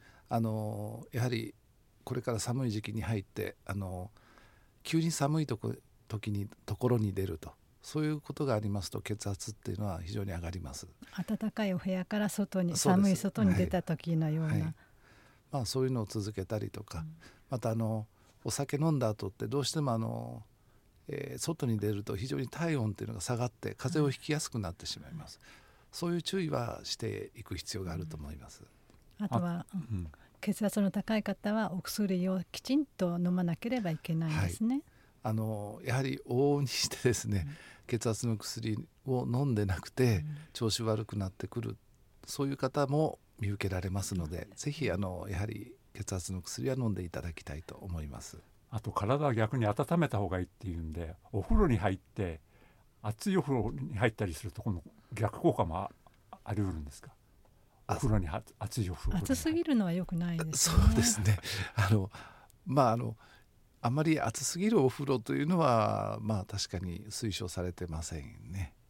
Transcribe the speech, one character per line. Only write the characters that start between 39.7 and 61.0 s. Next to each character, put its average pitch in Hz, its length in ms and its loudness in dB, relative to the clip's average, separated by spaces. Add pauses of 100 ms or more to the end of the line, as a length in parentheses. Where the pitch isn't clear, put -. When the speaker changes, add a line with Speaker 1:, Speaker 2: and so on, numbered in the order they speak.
Speaker 1:
く - 120 -14
て、 123 260 6
Speaker 2:
う - 40 0
ん。 147 160 -6 (160)
Speaker 1:
調 113 160 0
子 113 140 0
悪 110 220 2
く 107 120 -6
な 95 100 0
っ 95 40 -6
て - 160 -8
く - 120 -8
る、 110 180 -4 (480)
そ - 200 -4
う - 20 2
い 139 60 -2
う - 40 -4
方 139 300 2
も 151 320 2 (220)
見 101 80 0
受 101 180 -2
け 92 60 -2
ら 90 80 0
れ 92 80 -2
ま 95 140 0
す 95 120 -4
の 82 140 -2
で、 85 80 -6
Speaker 2:
そ - 40 -8
う - 40 -10
で - 0 -
す - 60 -14
ね。 - 40 -20
Speaker 1:
ぜ - 160 -4
ひ、 127 200 0
あ 87 40 2
の、 92 340 -2
や 90 100 -2
は 101 60 0
り 107 300 -8 (180)
血 98 220 -6
圧 92 160 -4
の 92 100 -4
薬 127 280 -4
は 131 80 0
飲 123 100 0
ん 104 60 2
で 92 100 -4
い 85 60 -6
た - 120 -6
だ 85 120 -6
き - 100 -14
た 73 120 -10
い 80 80 -10
と - 120 -14
思 87 260 -8
い 76 60 -6
ま 71 140 -10
す。 - 160 -16 (320)
Speaker 3:
あ 113 100 -6
と、 101 120 -6
体 135 320 2
は 135 120 2
逆 110 220 2
に 113 100 4
温 165 320 2
め 151 100 4
た - 80 0
方 101 100 0
が 92 120 0
い 92 40 0
い - 20 -4
っ - 20 -4
て - 200 -14
い 87 60 -4
う 82 60 -4
ん 80 120 -4
で、 82 240 -6 (160)
お 101 120 0
風 - 120 6
呂 208 120 10
に 117 100 6
入 95 160 4
っ 95 40 0
て、 87 440 -4 (600)
熱 110 260 -2
い 190 80 4
お 160 60 4
風 139 100 0
呂 113 180 2
に 131 240 -6
入 117 140 4
っ - 20 2
た 107 140 -2
り 85 80 -2
す - 100 -8
る 98 80 -6
と、 - 120 -10
こ 110 80 0
の 87 120 -4 (300)
逆 110 260 0
効 170 140 6
果 107 100 2
も 80 140 -2
あ、 98 140 -4 (520)
あ - 100 -6
り 92 40 -2
得 95 160 0
る 78 60 -6
ん 76 40 -6
で 71 80 -10
す - 100 -18
か？ - 120 -18 (720)
Speaker 1:
あ、 - 80 -2
Speaker 3:
お - 40 0
風 127 120 -2
呂 107 80 4
に 90 80 2
は、 92 160 -4 (160)
熱 107 240 -4
い 90 80 -2
お 85 60 -4
風 - 160 0
呂 190 80 2
に - 0 -
入 - 0 -
っ - 100 0
Speaker 2:
熱 262 60 2
す 320 180 0
ぎ 339 100 2
る 294 120 2
の 208 100 4
は 170 80 0
良 180 120 0
く 175 100 -4
な 170 180 0
い 165 60 -2
で 160 40 -2 (100)
す 160 220 2
ね。 185 100 10
Speaker 1:
そ 220 60 10
う 226 40 6
で - 80 6